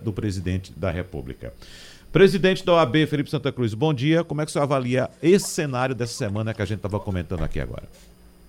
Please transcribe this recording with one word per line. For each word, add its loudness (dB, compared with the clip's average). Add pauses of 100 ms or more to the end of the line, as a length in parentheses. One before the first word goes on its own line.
do -4
presidente -4
da -4
República. -8 (580)
Presidente 4
da 4
O 8
A 6
B, 4
Felipe -2
Santa -2
Cruz, -2
bom 0
dia. 2
Como -6
é -4
que -6
o -8
senhor 0
avalia 0 (140)
esse 6
cenário -2
dessa -4
semana -4
que -6
a 0
gente -2
tava -2
comentando -4
aqui -2
agora? -8 (640)